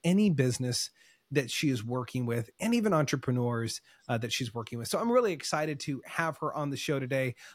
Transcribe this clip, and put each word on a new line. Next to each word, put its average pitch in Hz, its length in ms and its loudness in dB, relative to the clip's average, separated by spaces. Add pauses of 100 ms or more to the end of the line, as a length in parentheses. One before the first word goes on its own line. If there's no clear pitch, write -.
any 196 280 6
business 127 600 0 (400)
that 135 180 0
she - 200 0
is 117 160 0
working 123 420 -4
with 117 320 -2
and 233 160 2
even 214 180 4
entrepreneurs, 123 880 0 (280)
uh, 120 100 2
that 113 140 -4
she's 113 200 -4
working 117 260 -8
with. 117 100 -8
So - 100 0
I'm 233 140 0
really 240 200 4
excited 156 480 -2
to 139 240 -6
have 165 340 -4
her 156 140 -4
on 147 180 -4
the 135 60 -4
show 143 220 -2
today. 131 380 -2 (180)